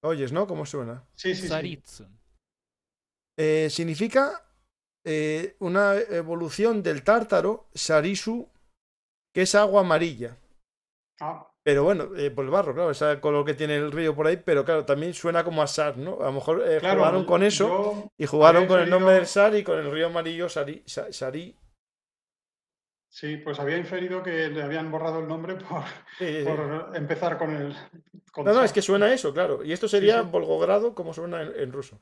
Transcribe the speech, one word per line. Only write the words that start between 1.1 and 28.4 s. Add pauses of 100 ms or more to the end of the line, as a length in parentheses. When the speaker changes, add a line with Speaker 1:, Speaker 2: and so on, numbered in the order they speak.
Speaker 2:
Sí,
sí,
sí.
Speaker 3:
Tsaritsyn. (1160)
Speaker 1:
Eh,
significa, (600)
eh,
una
evolución
del
tártaro,
Sarisu, (840)
que
es
agua
amarilla. (840)
Speaker 2:
Ah. (160)
Speaker 1:
Pero
bueno,
eh,
por
el
barro,
claro,
ese
color
que
tiene
el
río
por
ahí,
pero
claro,
también
suena
como
a
Sar,
¿no?
A
lo
mejor,
eh,
Speaker 2:
Claro,
Speaker 1:
jugaron
con
eso
Speaker 2:
yo
Speaker 1:
y
jugaron
Speaker 2:
había
Speaker 1:
con
el
nombre
Speaker 2:
inferido
Speaker 1:
del
Sar
y
con
el
río
amarillo
Sari,
Sa-,
Sari. (1500)
Speaker 2:
Sí,
pues
había
inferido
que
le
habían
borrado
el
nombre
por, (340)
Speaker 1:
Sí,
sí,
sí.
Speaker 2:
por
empezar
con
el, (560)
con